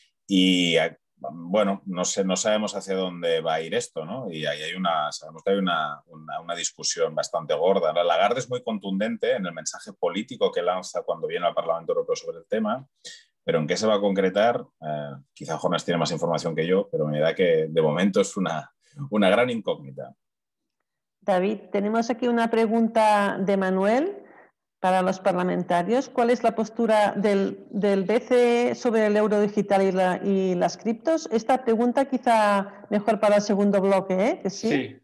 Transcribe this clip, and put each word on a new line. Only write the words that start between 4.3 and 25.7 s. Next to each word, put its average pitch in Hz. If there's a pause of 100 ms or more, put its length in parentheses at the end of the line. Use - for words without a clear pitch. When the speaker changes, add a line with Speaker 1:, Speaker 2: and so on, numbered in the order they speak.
Speaker 1:
Y 78
ahí 73
hay 80
una, 85
sabemos 78
que 98
hay 98
una, 80
una, 78
una 85
discusión 80
bastante 78
gorda, 85
¿no? 85
Lagarde 87
es 120
muy 123
contundente 107
en 104
el 87
mensaje -
político 95
que 90
lanza 87
cuando 82
viene 85
al 85
Parlamento 82
Europeo -
sobre 82
el -
tema, 110 (560)
pero -
¿en 78
qué 87
se 107
va 107
a 101
concretar? 98 (160)
Eh, 73 (180)
quizá 78
Jonas 87
tiene 87
más 82
información 85
que 80
yo, 92
pero 78
me 76
da 82
que 82
de 80
momento 90
es -
una, 85 (400)
una 104
gran 120
incógnita. 73 (1080)
Speaker 2:
David, 196 (140)
tenemos 214
aquí 240
una 233
pregunta 220
de 190
Manuel 196 (640)
para 185
los 190
parlamentarios. 180